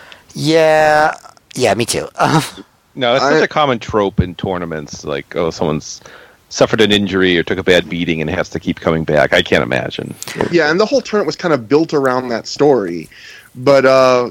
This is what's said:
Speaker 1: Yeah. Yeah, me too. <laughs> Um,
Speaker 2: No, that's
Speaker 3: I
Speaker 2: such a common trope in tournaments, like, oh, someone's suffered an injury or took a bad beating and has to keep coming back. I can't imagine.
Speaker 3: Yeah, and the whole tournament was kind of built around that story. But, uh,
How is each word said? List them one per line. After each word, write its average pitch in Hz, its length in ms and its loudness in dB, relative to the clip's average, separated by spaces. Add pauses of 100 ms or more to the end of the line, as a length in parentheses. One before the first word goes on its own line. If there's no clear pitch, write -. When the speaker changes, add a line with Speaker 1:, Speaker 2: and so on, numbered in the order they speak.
(340)
Speaker 1:
Yeah. 156 800 2 (400)
Yeah, 113 200 2
me 113 100 -2
too. 71 280 -6
<laughs> - 60 -20
Um, 147 240 2 (560)
Speaker 2:
No, 120 140 0
that's 135 120 2
Speaker 3:
I 139 80 2
Speaker 2:
such 156 100 4
a 196 60 0
common 139 300 0
trope 101 420 -2
in 90 160 -2
tournaments, 85 680 -8
like, 73 320 -8
oh, 85 140 0
someone's 78 500 -6 (480)
suffered - 320 0
an 104 120 4
injury 95 440 2
or 85 60 2
took 92 160 -4
a 92 40 -6
bad 87 280 0
beating 85 320 -4
and 78 80 -4
has 85 180 -4
to 82 100 -8
keep - 220 -6
coming 80 240 -2
back. 73 300 2
I 90 80 2
can't 85 200 0
imagine. - 520 -6 (360)
Speaker 3:
Yeah, 160 200 0
and 170 100 0
the 214 60 2
whole 254 160 0
tournament 208 240 -4
was 151 100 -6
kind 175 160 -2
of 120 160 -2
built 160 240 2
around 127 360 0
that 113 180 -6
story. 98 640 0 (440)
But, 131 300 4
uh, 127 460 4